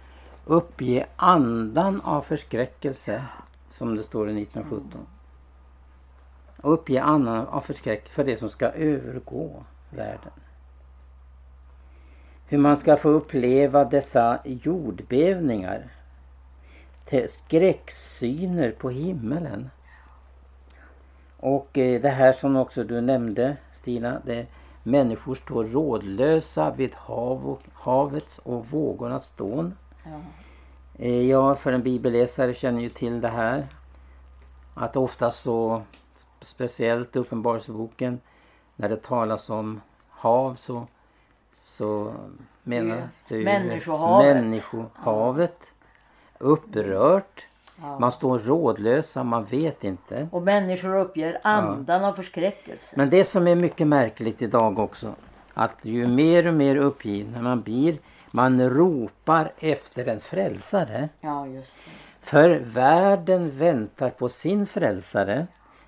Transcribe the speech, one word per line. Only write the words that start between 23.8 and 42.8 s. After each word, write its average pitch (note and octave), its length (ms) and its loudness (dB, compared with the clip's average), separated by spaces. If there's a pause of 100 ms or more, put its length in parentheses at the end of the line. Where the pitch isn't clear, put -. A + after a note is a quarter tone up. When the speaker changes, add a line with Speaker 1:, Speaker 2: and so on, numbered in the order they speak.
Speaker 1:
det, A#2+ 220 -8 (360)
människor B2+ 520 0
står B2 300 -6
rådlösa C3+ 1080 0
vid B2+ 240 -4
hav B2+ 520 -6
och, C3+ 140 -8 (120)
havets C#3 680 -2
och A#2+ 280 -8
vågornas B2+ 680 -6
dån. D#3 400 -6 (280)
Speaker 2:
Ja. D#3 160 -16 (800)
Speaker 1:
Eh, B2 300 0
ja, C3+ 260 6
för - 180 -2
en B2+ 100 0
bibelläsare B2 720 0
känner A#2+ 260 -4
ju A#2+ 80 -6
till A#2+ 320 -6
det A#2 80 -2
här. A#2+ 380 -4 (1080)
Att A#2+ 220 -6
ofta B2 340 0
så, A2+ 520 -2 (580)
speciellt A#2+ 760 -4
i - 20 0
Uppenbarelseboken, A#2 1000 -6 (560)
när G#2 120 -4
det G#2+ 140 -2
talas A2 480 -2
om A2 300 -6 (280)
hav B2+ 460 0
så, A#2+ 320 -10 (720)
så G#2+ 580 -6 (480)
menas A#2+ 640 -6